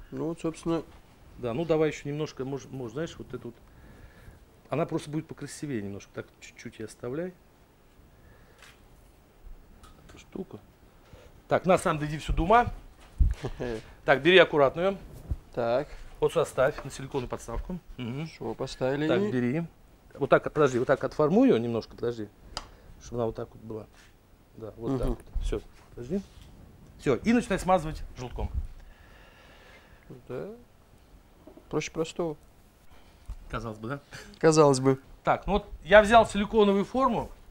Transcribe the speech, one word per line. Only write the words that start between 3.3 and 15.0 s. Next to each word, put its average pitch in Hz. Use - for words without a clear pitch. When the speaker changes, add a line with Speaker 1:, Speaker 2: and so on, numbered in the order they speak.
Speaker 2:
это 120
вот. 113
Она 151
просто 156
будет 151
покрасивее 143
немножко. 98
Так, 110
чуть-чуть -
я 107
оставляй. 156
Эту -
штуку. -
Так, -
нас 175
сам 165
доведи 151
все -
до -
ума. 226
Speaker 1:
<laughs> 117
Speaker 2:
Так, 139
бери 180
аккуратно 156
ее. 196